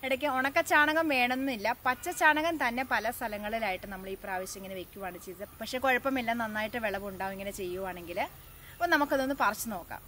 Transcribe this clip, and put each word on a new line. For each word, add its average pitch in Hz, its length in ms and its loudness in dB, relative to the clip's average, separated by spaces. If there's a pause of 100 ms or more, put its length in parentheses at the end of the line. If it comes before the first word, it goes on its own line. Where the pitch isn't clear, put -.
ഇടയ്ക്ക് 269 320 0
ഉണക്ക 277 240 2 (120)
ചാണകം 311 420 6
വേണമെന്നില്ല, 247 600 2 (120)
പച്ച 254 220 0 (120)
ചാണകം 311 440 6
തന്നെ 247 280 0
പല 220 240 0
സ്ഥലങ്ങളിലായിട്ട് 208 760 -4
നമ്മൾ 190 200 -10
ഈ - 100 -14
പ്രാവശ്യം 190 360 -6
ഇങ്ങനെ 190 200 -10
വെക്കുവാണ് 175 440 -10
ചെയ്തത്. 190 220 -12 (140)
പക്ഷേ 240 260 -6
കുഴപ്പമില്ല, 247 460 2 (100)
നന്നായിട്ട് 214 440 -2
വിളവുണ്ടാവും 196 500 -4
ഇങ്ങനെ 196 160 -6 (100)
ചെയ്യുവാണെങ്കിൽ. 180 580 -6 (540)
അപ്പോൾ - 200 0
നമുക്കതൊന്ന് 277 500 2
പറിച്ചു 302 300 0
നോക്കാം. 165 320 -10